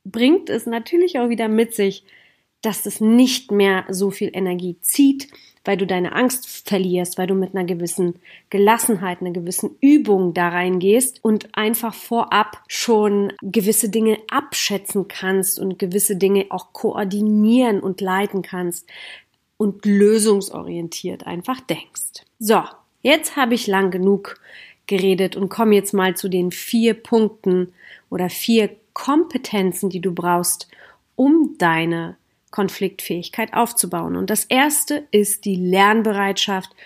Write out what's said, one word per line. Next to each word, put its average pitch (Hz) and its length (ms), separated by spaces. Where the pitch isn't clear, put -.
bringt 247 460
es - 160
natürlich 277 540
auch 240 100
wieder 226 180
mit 220 260
sich, 196 300
dass - 240
es 202 140
nicht 240 520
mehr 196 380
so 190 220
viel 196 220
Energie 180 480
zieht, 277 480
weil 202 100
du 190 80
deine 180 280
Angst - 540
verlierst, 180 500
weil 185 100
du 190 80
mit 190 180
einer 190 120
gewissen 175 500
Gelassenheit, 202 680
einer 180 120
gewissen 180 500
Übung 208 520
da 175 160
reingehst 185 720
und 214 340
einfach 214 360
vorab - 720
schon 208 760
gewisse 208 480
Dinge 214 280
abschätzen 196 800
kannst 190 500
und 185 180
gewisse 202 380
Dinge 196 340
auch - 220
koordinieren 214 1120
und 190 180
leiten 190 420
kannst 175 460
und 202 280
lösungsorientiert 196 1400
einfach 175 320
denkst. - 640
So, 202 240
jetzt 311 340
habe 277 180
ich - 140
lang 196 240
genug 190 480
geredet 185 480
und 185 140
komme 220 260
jetzt 196 180
mal 185 220
zu - 140
den 180 220
vier 226 420
Punkten 202 800
oder 180 200
vier 220 400
Kompetenzen, 247 960
die 180 100
du 180 140
brauchst, 175 560
um 294 400
deine 165 580
Konfliktfähigkeit 190 1000
aufzubauen. 175 640
Und 185 140
das 214 160
erste 294 680
ist - 340
die 196 100
Lernbereitschaft 196 1160